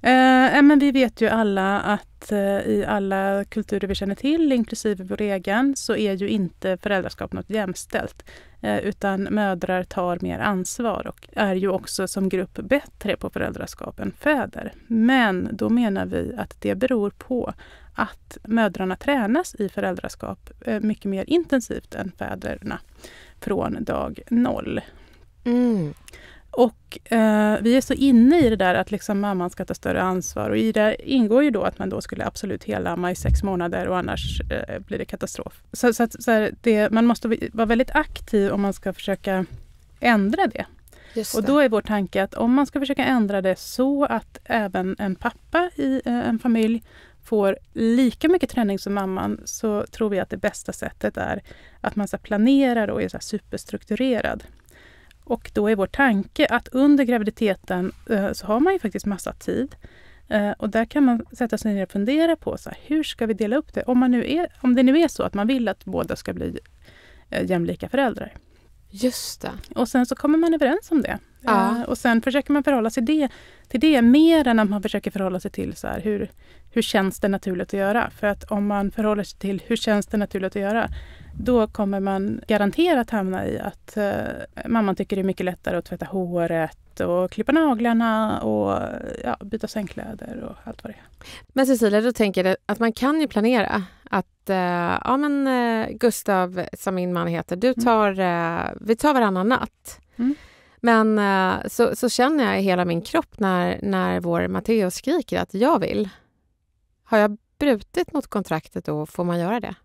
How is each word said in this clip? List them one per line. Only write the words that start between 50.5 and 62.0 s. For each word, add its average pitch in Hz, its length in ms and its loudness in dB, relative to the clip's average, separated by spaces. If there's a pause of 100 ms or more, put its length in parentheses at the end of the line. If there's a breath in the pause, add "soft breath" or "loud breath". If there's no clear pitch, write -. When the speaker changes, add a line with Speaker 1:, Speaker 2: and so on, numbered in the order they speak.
Speaker 1:
sättet - 440 -6
är 190 240 -4 (400 loud breath)
att - 140 -4
man 202 120 -2
så 196 100 -6
här - 60 -8
planerar 240 640 2
och 220 140 -4
är 190 80 -2
så - 80 -12
här - 40 -10
superstrukturerad. - 1200 -4 (800 soft breath)
Och - 300 -6
då 208 160 0
är 220 60 4
vår 196 120 0
tanke 254 600 2
att 226 180 -2
under 277 360 6
graviditeten, 208 880 -2 (180)
eh, 202 220 0
så - 160 -10
har 214 120 2
man 359 140 4
ju 370 60 0
faktiskt 196 260 -6
massa 202 280 -6
tid. 226 420 -6 (540 soft breath)
Eh, 208 220 0
och - 180 -6
där 226 160 0
kan 294 180 0
man 240 280 2
sätta 226 260 -4
sig 214 160 -2
ner 196 100 -2
och - 80 -8
fundera 302 440 2